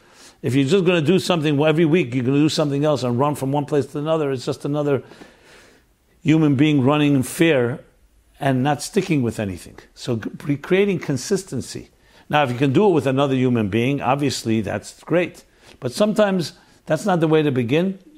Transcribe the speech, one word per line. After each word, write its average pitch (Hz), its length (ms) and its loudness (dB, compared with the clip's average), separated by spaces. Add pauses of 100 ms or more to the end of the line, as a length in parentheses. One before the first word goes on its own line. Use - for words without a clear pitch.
(420)
If 123 120 -4
you're 135 120 2
just 180 180 2
gonna 175 180 2
do 170 160 2
something 151 440 0
every 156 220 2
week, 147 280 2
you're 127 120 -2
gonna 135 140 2
do 151 100 4
something 143 360 -2
else 147 200 0
and 120 140 0
run 143 180 0
from 135 160 -4
one 143 140 -2
place 139 200 0
to 151 120 -10
another, 151 340 -2
it's 127 120 -6
just 143 200 -6
another 147 380 -2 (1200)
human 151 340 4
being 147 260 4
running 143 320 2
in 135 80 2
fear 135 600 0 (560)
and 131 220 0
not 143 200 0
sticking 185 400 -2
with 113 160 -2
anything. 95 400 -8 (160)
So - 220 -6
g-, - 140 -8 (140)
re-, 143 120 -2
creating 190 440 0
consistency. 139 880 -6 (380)
Now, 147 140 2
if 135 80 0
you 120 80 -6
can 139 140 2
do 196 160 4
it 190 40 4
with 143 140 0
another 135 280 2
human 123 340 2
being, 120 320 0
obviously 123 640 -2
that's 98 420 -10
great. - 400 -2 (340)
But 127 140 -8
sometimes 196 640 0 (320)
that's 156 180 -2
not 185 160 2
the 160 80 2
way 156 140 4
to 147 100 0
begin. 151 460 0 (200)